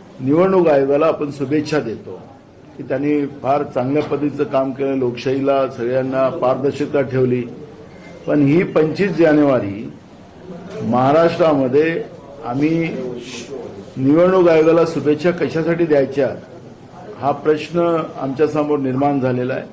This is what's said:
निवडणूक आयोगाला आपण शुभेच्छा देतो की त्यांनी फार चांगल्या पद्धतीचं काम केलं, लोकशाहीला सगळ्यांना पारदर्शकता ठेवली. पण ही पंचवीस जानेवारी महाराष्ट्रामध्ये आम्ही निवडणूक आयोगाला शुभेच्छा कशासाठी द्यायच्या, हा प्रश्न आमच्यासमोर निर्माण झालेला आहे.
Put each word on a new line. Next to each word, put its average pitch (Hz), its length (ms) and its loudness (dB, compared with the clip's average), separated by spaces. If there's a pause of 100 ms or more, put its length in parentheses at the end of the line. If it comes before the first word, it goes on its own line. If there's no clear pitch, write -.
(200)
निवडणूक 170 480 4
आयोगाला 143 380 4
आपण 156 240 0
शुभेच्छा 143 500 -2
देतो 98 400 -10 (560)
की - 60 -14
त्यांनी 143 440 -2
फार 139 360 -2
चांगल्या 143 400 -2
पद्धतीचं 143 420 -2
काम 135 280 -2
केलं, 135 240 -2
लोकशाहीला 135 720 0
सगळ्यांना 131 600 -2
पारदर्शकता 135 720 0
ठेवली. 123 420 0 (840)
पण 147 160 2
ही 147 200 4
पंचवीस 160 540 0
जानेवारी 139 760 2 (920)
महाराष्ट्रामध्ये 147 1200 2 (400)
आम्ही 156 520 -2 (1000)
निवडणूक 170 520 4
आयोगाला 160 380 6
शुभेच्छा 151 440 0
कशासाठी 170 560 -2
द्यायच्या, 135 480 0 (840)
हा 135 120 -2
प्रश्न 160 680 0 (240)
आमच्यासमोर 147 580 0
निर्माण 135 420 0
झालेला 127 340 -2
आहे. - 80 -6 (100)